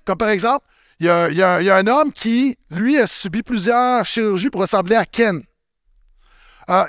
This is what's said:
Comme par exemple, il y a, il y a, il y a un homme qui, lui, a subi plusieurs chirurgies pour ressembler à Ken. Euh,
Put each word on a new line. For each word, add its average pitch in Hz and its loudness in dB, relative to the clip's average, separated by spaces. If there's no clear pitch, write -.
Comme 185 -4
par 220 -2
exemple, 220 0
il 165 0
y 170 4
a, 170 2
il 160 -6
y 185 2
a, 180 2
il 180 -2
y 196 4
a 190 4
un 190 2
homme 277 2
qui, 240 -2
lui, 226 0
a 247 2
subi 196 -6
plusieurs 240 0
chirurgies 214 -2
pour - -4
ressembler 190 0
à 214 2
Ken. 196 -2
Euh, 180 2